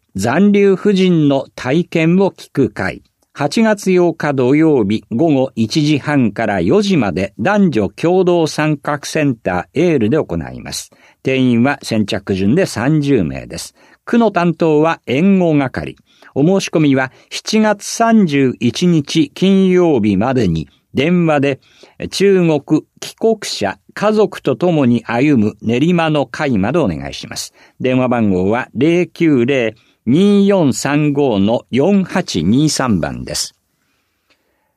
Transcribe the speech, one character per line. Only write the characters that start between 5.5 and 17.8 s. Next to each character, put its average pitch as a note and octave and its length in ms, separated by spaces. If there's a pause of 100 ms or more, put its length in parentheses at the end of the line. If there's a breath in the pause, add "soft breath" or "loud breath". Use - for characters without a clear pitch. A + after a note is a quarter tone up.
一 A2+ 300
時 D3+ 120
半 C3 360
か A2+ 120
ら G2+ 140
四 B2+ 220
時 G3 160
ま G2+ 160
で F#2 260
男 G3 320
女 G#2 180
共 F3+ 360
同 F3 220
参 D#3 340
画 D3 240
セ D#3+ 180
ン C3 140
タ F2+ 360
ー F3 180
エ - 40
ー - 40
ル G#2+ 100
で D3 80
行 - 180
い B1+ 260
ま C2+ 120
す。 - 180 (320 soft breath)
定 C3 140
員 B2 260
は C#3 180
先 A2 240
着 G#2 280
順 G2 200
で F3+ 120
三 D3 340
十 C#3 240
名 C2 240
で - 100
す。 - 180 (280 soft breath)
区 - 140
の A3+ 140
担 F3 240
当 D#3 260
は D#3+ 240
援 F#3 340
護 E3+ 140
係。 B2 420 (400 soft breath)
お C3+ 80
申 F#3 160
し F3+ 100
込 E3+ 120
み C#3+ 160
は C3 160 (160 soft breath)
七 - 320
月 G#3 240